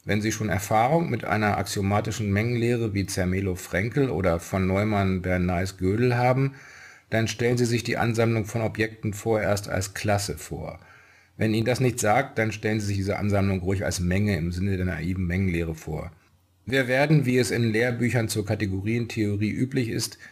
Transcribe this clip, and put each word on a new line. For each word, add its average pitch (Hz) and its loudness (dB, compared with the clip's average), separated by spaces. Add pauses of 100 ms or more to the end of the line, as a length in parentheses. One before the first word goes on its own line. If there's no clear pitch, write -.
Wenn 104 0
Sie 110 -2
schon 107 -4
Erfahrung 123 2
mit 117 -2
einer 104 2
axiomatischen 104 -2
Mengenlehre 117 0
wie 98 0
Zermelo-Frenkel 95 -2
oder 87 0
von 95 0
Neumann, 98 2
Bernays, 90 0
Gödel 117 2
haben, 131 2 (560)
dann 113 2
stellen 120 0
Sie 123 2
sich 117 0
die - -4
Ansammlung 113 2
von 113 -4
Objekten 107 -2
vorerst 104 0
als 95 -4
Klasse 101 -2
vor. - -10 (580)
Wenn 110 0
Ihnen 110 0
das 123 2
nicht 127 2
sagt, 113 2
dann 110 2
stellen 107 -2
Sie 101 -2
sich 101 0
diese 98 -2
Ansammlung 98 2
ruhig 92 -2
als 87 -2
Menge 95 2
im 85 -2
Sinne 95 -2
der 90 0
naiven 90 -2
Mengenlehre 85 0
vor. 80 -8 (520)
Wir 131 0
werden, 139 4
wie 127 4
es 117 2
in 117 2
Lehrbüchern 117 0
zur 104 -2
Kategorientheorie 107 -2
üblich 131 -2
ist, - -6 (140)